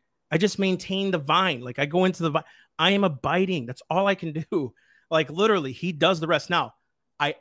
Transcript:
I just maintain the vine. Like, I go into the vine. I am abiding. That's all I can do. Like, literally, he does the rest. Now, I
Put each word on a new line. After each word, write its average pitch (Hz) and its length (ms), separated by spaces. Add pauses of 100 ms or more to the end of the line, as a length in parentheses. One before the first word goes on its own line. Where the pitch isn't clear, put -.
(300)
I 156 80
just 196 220
maintain 190 520
the 180 60
vine. 156 440
Like, 123 180
I 147 60
go 175 200
into 180 180
the 160 80
vine. 156 120 (340)
I 170 140
am 202 120
abiding. 165 600
That's 123 240
all 190 180
I 196 80
can 160 360
do. 147 220 (360)
Like, 160 200
literally, 175 420
he 175 220
does 160 260
the 156 80
rest. 156 220
Now, 156 240 (460)
I 147 220